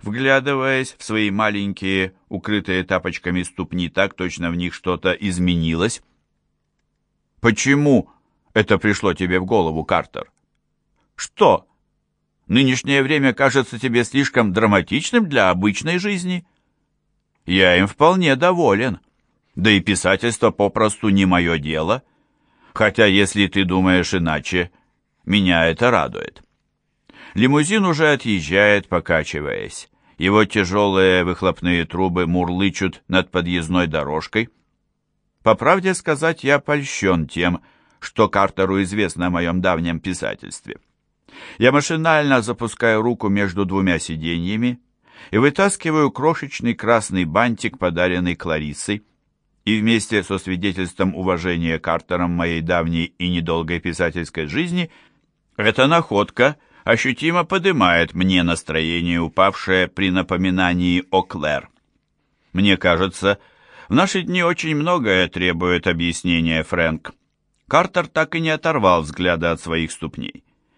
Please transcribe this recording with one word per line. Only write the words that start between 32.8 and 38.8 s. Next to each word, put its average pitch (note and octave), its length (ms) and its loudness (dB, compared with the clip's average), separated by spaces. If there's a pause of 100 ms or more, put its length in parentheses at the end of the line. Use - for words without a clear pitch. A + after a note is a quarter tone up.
над F2+ 200 -2
подъездной F2 580 -2
дорожкой. D#2 600 -4 (920)
По A2 120 4
правде F3+ 380 2
сказать, D#3+ 520 -2
я C#3 140 4
польщён G2+ 680 -2
тем, F2 340 -2 (380)
что - 300 0
Картеру F#2+ 540 0